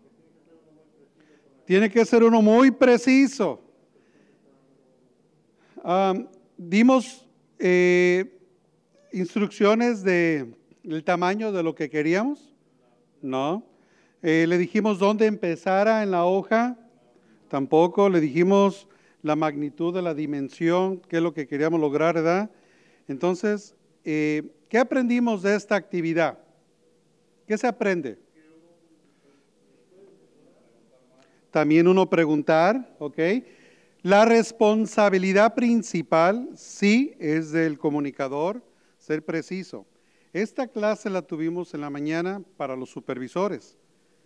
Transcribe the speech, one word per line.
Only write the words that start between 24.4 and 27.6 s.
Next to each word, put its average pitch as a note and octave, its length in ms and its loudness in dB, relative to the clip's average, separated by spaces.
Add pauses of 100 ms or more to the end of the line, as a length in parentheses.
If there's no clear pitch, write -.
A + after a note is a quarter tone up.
¿qué A3 100 0
aprendimos A#3+ 640 0
de G3+ 140 0
esta G3+ 200 -2
actividad? E3 640 -2 (1080)
¿Qué G#3+ 100 -2
se G#3+ 100 -2